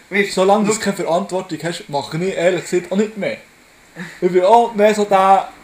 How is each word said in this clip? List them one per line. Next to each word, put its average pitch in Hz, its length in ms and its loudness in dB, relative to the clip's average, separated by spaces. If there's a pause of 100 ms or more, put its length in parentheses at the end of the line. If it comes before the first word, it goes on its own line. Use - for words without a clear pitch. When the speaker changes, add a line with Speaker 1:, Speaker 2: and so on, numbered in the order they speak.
(100)
Speaker 1:
weißt, 196 220 -2
Speaker 2:
solange 196 340 2
du 214 60 2
Speaker 1:
schau 214 80 -4
Speaker 2:
keine 196 160 -4
Verantwortung 180 640 -4
hast, 170 260 -8
mache 143 300 -6
ich 185 180 -4
ehrlich 170 320 2
gesagt 180 220 -2
auch 190 60 -4
nicht 214 200 0
mehr. 151 200 -6 (840)
Ich 180 120 0
bin 180 100 4
auch 233 320 4
mehr 208 200 4
so 208 100 -2
der, 196 440 4 (160)